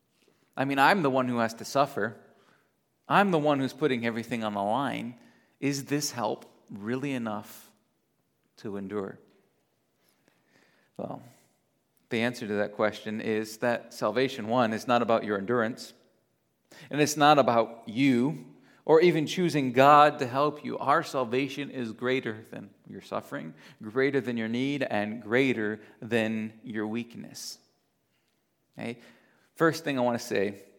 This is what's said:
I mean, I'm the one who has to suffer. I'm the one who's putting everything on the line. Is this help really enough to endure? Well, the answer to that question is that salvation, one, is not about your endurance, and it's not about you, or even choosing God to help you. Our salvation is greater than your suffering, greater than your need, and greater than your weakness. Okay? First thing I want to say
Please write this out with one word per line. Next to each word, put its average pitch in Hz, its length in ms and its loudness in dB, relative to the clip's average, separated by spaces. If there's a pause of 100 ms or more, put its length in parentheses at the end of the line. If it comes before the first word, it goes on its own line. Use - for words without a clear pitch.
(560)
I 131 100 -2
mean, 139 140 0
I'm 170 220 6
the 143 80 2
one 127 180 2
who 120 120 0
has 113 160 0
to 113 100 -14
suffer. 123 500 -2 (960)
I'm 190 220 4
the 160 80 4
one 147 200 2
who's 131 140 -2
putting 131 320 0
everything 113 380 -4
on 104 100 -4
the 101 100 -4
line. 117 520 -4 (440)
Is 135 260 -4
this 147 260 -4
help - 340 -6 (240)
really 123 440 -6
enough 110 580 -10 (840)
to 101 200 -10
endure? 98 420 -8 (1800)
Well, - 240 -12 (880)
the 117 120 -2
answer 123 260 -4
to 104 60 -4
that 101 200 -2
question 107 480 -4
is 110 360 -4
that - 360 -2
salvation, 113 540 -2
one, 113 260 2
is 107 140 -6
not 120 140 4
about 113 220 2
your 104 140 -2
endurance, 113 560 -4 (1000)
and 143 100 0
it's 147 160 2
not 147 220 8
about 117 480 4
you, 131 580 2 (400)
or 160 160 6
even 165 240 4
choosing 143 460 0
God 147 480 8
to 131 80 -2
help 143 380 -2
you. 120 120 -6
Our 143 260 0
salvation 135 640 -4
is 123 220 -8
greater 123 600 -4
than 110 180 -16 (200)
your 98 120 -14
suffering, 110 520 -10 (280)
greater 131 380 0
than 117 160 -2
your 113 120 -2
need, 131 360 -2
and 107 380 -4
greater 110 580 0 (220)
than 110 520 -2 (100)
your 107 240 -6
weakness. - 720 -10 (1160)
Okay? 117 220 -10 (560)
First 160 280 2
thing 139 140 -4
I 123 40 2
want 120 180 0
to - 60 -12
say 104 380 -2 (160)